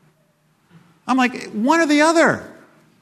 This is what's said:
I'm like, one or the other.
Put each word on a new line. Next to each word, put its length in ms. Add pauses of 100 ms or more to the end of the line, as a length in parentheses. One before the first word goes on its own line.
(1080)
I'm 100
like, 340
one 280
or 60
the 160
other. 500 (500)